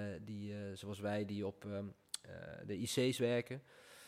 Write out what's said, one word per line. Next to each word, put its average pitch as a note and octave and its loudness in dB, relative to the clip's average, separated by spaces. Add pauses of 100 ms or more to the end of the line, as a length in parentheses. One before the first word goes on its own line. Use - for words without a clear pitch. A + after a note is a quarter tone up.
(220)
die, G#2 -4
eh, G#2 -4 (140)
zoals G2 -6
wij, G#2 4
die G2+ 2
op, - -6
ehm, G2+ -2 (360)
eh, - -14 (340)
de G#2 -4
I G#2+ 0
C's B2+ 4
werken. A#2+ 4 (460)